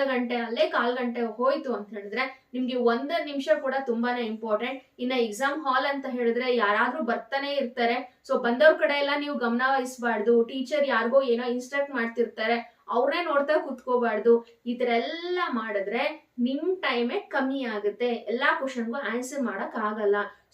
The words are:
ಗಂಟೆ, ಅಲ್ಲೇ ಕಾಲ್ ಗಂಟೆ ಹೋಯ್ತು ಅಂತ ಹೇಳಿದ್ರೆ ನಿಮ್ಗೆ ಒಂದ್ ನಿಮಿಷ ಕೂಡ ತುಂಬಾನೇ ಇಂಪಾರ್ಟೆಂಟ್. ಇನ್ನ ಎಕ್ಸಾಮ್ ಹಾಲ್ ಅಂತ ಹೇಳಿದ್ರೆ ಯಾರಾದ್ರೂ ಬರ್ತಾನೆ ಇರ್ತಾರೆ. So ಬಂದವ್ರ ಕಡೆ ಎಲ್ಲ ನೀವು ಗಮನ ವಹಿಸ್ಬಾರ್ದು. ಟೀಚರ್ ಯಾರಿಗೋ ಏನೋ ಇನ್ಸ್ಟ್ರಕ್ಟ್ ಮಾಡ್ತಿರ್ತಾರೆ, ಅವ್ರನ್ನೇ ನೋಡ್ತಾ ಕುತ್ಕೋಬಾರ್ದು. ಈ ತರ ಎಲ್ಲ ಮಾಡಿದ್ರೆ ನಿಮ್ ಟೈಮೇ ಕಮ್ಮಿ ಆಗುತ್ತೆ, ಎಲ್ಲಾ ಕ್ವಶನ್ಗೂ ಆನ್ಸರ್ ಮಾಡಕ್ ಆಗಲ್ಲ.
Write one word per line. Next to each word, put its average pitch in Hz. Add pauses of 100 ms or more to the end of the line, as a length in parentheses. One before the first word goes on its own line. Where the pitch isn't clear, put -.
ಗಂಟೆ, 247
ಅಲ್ಲೇ 240
ಕಾಲ್ 254
ಗಂಟೆ 240
ಹೋಯ್ತು 247
ಅಂತ 208
ಹೇಳಿದ್ರೆ 214
ನಿಮ್ಗೆ 254
ಒಂದ್ 262
ನಿಮಿಷ 277 (120)
ಕೂಡ 262 (100)
ತುಂಬಾನೇ 240
ಇಂಪಾರ್ಟೆಂಟ್. 220 (160)
ಇನ್ನ 247
ಎಕ್ಸಾಮ್ 262
ಹಾಲ್ 269
ಅಂತ 277
ಹೇಳಿದ್ರೆ 240
ಯಾರಾದ್ರೂ 226
ಬರ್ತಾನೆ 277
ಇರ್ತಾರೆ. 240
So 247
ಬಂದವ್ರ 302
ಕಡೆ 294
ಎಲ್ಲ 285 (100)
ನೀವು 285
ಗಮನ 240
ವಹಿಸ್ಬಾರ್ದು. 233
ಟೀಚರ್ 269
ಯಾರಿಗೋ 240
ಏನೋ 247
ಇನ್ಸ್ಟ್ರಕ್ಟ್ 269
ಮಾಡ್ತಿರ್ತಾರೆ, 233 (100)
ಅವ್ರನ್ನೇ 285
ನೋಡ್ತಾ 285
ಕುತ್ಕೋಬಾರ್ದು. 233 (200)
ಈ 240
ತರ 240
ಎಲ್ಲ 320 (100)
ಮಾಡಿದ್ರೆ 226
ನಿಮ್ 302
ಟೈಮೇ 247
ಕಮ್ಮಿ 269
ಆಗುತ್ತೆ, 208
ಎಲ್ಲಾ 247
ಕ್ವಶನ್ಗೂ 254
ಆನ್ಸರ್ 262
ಮಾಡಕ್ 220
ಆಗಲ್ಲ. 214 (380)